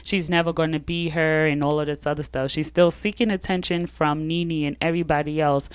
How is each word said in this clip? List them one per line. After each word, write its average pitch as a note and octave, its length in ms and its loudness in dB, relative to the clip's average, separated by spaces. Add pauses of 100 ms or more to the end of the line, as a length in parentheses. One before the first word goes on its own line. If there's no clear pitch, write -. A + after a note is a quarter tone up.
she's F3 280 -2
never E3+ 240 2
gonna D#3+ 260 0
be E3+ 300 -4
her D#3 360 2
and D3 160 2
all D3+ 200 2
of D3 60 -4
this D3 200 -4
other D3 160 -2
stuff. C3+ 280 -4
She's D#3 180 -2
still F3 220 4
seeking A3 380 0
attention F3+ 580 -2
from D#3 380 -2
Nene E3 400 -2
and C#3+ 140 -4
everybody D#3 640 0
else. C#3+ 340 2